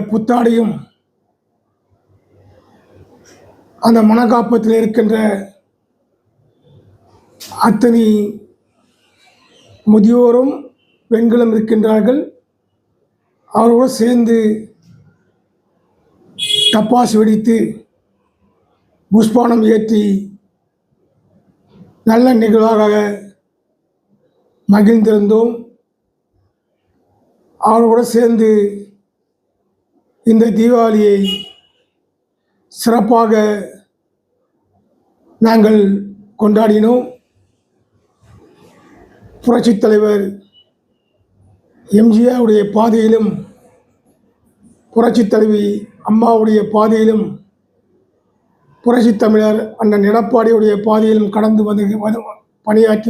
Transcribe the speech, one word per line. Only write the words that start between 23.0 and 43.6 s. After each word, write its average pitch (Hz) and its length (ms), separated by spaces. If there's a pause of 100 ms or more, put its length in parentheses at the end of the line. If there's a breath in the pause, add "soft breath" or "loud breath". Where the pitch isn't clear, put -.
மகிழ்ந்திருந்தோம். 214 800 (2000)
அவரோடு 226 420 (120)
சேர்ந்து 226 340 (1800)
இந்த 220 140 (140)
தீபாவளியை 220 600 (1500)
சிறப்பாக 226 600 (2000)
நாங்கள் 220 380 (600)
கொண்டாடினோம். 214 640 (2500)
புரட்சித் 233 400
தலைவர் 208 400 (1700)
எம் 220 260
ஜி 233 160
ஆருடைய 220 300 (160)
பாதையிலும் 220 520 (1600)